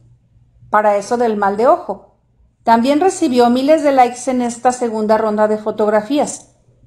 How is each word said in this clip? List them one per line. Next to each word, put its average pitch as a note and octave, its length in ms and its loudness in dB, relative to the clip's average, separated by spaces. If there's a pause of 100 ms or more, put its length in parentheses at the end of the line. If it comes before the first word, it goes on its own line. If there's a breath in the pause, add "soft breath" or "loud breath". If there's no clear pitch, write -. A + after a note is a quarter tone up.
(720)
para G#3 260 2
eso G3+ 200 -6
del A3+ 200 -2
mal G3+ 200 -2
de A#3+ 100 0
ojo. D4+ 460 -2 (500)
También A#3+ 360 2
recibió B3 520 2
miles C#4+ 320 2
de C#4+ 80 2
likes B3 400 2
en B3 100 -2
esta A#3+ 300 -2
segunda A3 480 -2
ronda G#3+ 280 0
de G#3+ 120 -2
fotografías, G#3+ 960 -2 (320)